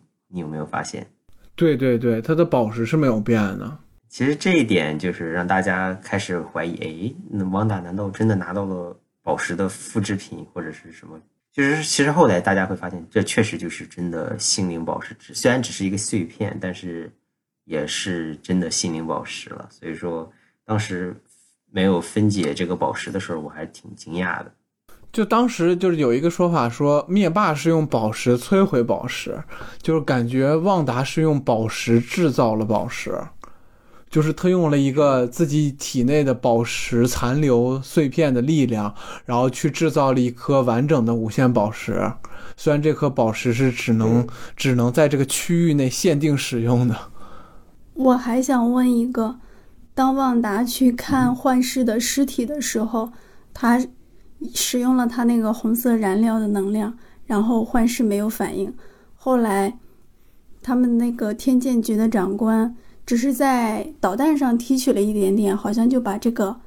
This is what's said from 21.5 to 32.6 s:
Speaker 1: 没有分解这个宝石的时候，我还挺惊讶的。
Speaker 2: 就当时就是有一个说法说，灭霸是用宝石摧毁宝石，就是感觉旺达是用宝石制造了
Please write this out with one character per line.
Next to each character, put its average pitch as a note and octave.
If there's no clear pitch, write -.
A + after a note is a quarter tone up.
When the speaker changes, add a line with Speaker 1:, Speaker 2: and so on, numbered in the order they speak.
Speaker 1:
没 F#2+
有 F#2+
分 G#2
解 F2+
这 D#2
个 F2+
宝 D2
石 -
的 G2
时 -
候， E2
我 D2+
还 D#2
挺 -
惊 -
讶 F2+
的。 -
Speaker 2:
就 A3
当 A#3
时 F3
就 F#3
是 E3+
有 C3
一 B2+
个 E3
说 F3
法 C3+
说， C#3+
灭 F#3
霸 F3
是 D3
用 D#3+
宝 A2
石 B2
摧 F#3+
毁 C3+
宝 A#2
石， -
就 D#3+
是 D#3+
感 C3
觉 C3
旺 F3
达 B2+
是 D#3+
用 D3+
宝 A2+
石 A#2
制 D3
造 A2+
了 A2